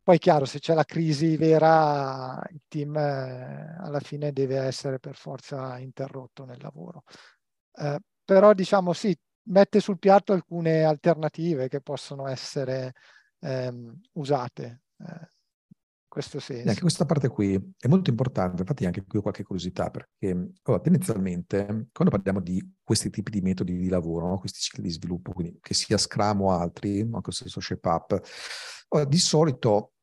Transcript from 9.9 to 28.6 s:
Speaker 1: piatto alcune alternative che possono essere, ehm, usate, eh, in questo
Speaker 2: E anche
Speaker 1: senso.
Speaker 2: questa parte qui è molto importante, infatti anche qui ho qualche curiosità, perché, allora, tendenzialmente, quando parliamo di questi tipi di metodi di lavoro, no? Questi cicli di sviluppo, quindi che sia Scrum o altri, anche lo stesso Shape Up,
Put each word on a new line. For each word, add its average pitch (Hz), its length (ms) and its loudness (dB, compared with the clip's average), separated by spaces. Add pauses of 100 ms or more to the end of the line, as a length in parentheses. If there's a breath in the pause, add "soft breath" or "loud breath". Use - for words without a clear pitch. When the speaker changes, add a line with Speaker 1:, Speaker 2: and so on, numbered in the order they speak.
Speaker 1:
piatto 202 340 6
alcune 165 500 2
alternative 156 840 0
che 139 140 -4
possono 139 440 -10
essere, 131 680 -6 (480 soft breath)
ehm, 127 600 -8 (120)
usate, 131 680 -4 (160)
eh, - 80 -18
in - 1000 -20
questo - 300 -10
Speaker 2:
E - 20 -8
anche 123 240 -10
Speaker 1:
senso. - 180 0
Speaker 2:
questa 165 240 2
parte 139 220 0
qui 101 260 2
è - 340 -4
molto 185 220 4
importante, 104 520 -2
infatti 104 240 -2
anche 92 200 -2
qui - 140 -2
ho - 20 0
qualche 101 220 -6
curiosità, 87 480 -6
perché, - 400 -8 (320)
allora, 104 180 0
tendenzialmente, 101 1120 0
quando 170 180 2
parliamo 98 320 0
di 90 220 -4 (200)
questi 110 280 0
tipi 104 180 -6
di 104 120 -2
metodi 92 360 -2
di 92 120 -2
lavoro, 82 380 -2
no? 95 120 -2
Questi - 200 -10
cicli - 220 -8
di 98 80 -6
sviluppo, 87 440 -8
quindi 85 280 -8
che - 140 -6
sia - 240 0
Scrum 104 420 0
o 98 100 2
altri, 92 500 -2
anche 113 240 -4
lo 92 60 -6
stesso - 280 -10
Shape 90 300 -4
Up, 85 320 0 (680 loud breath)